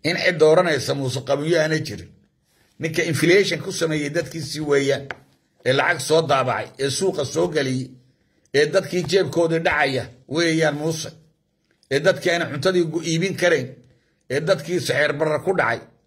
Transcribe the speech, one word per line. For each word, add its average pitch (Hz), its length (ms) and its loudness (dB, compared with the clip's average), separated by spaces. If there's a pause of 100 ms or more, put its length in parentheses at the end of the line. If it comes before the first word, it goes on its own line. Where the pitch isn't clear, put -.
In 165 140 -2
cid 180 220 0
dooranaysa 156 560 4
Muuse 131 260 -4
Qamuun 143 340 0
aanay 156 260 0
jirin. 98 280 -10 (680)
Ninka 160 240 -4
inflation 170 580 2
ku 190 100 -10
sameeyey 151 380 -2
dadkiisii 156 520 -6
weeyaan, 139 420 2 (640)
ee 127 80 4
lacag 143 260 2
soo 156 220 2
daabacay, 127 460 0 (120)
ee 135 100 -2
suuqa 160 360 -2
soo 170 220 0
geliyey, 131 400 -2 (680)
ee 147 120 4
dadkii 175 380 0
jeebkoodii 165 560 2
dhacaya 147 440 0 (240)
weeyaan 160 480 0
Muuse. 160 340 -6 (840)
Ee 139 80 0
dadkii 180 320 0
ayna 170 140 0
cuntadii 175 400 0
gu-, 160 180 -6
iibin 165 340 -2
karayn, 156 300 2 (640)
ee 135 100 0
dadkii 170 400 -2
sixir 147 340 0
barar 151 300 -2
ku - 140 -2
dhacay. 117 220 0 (280)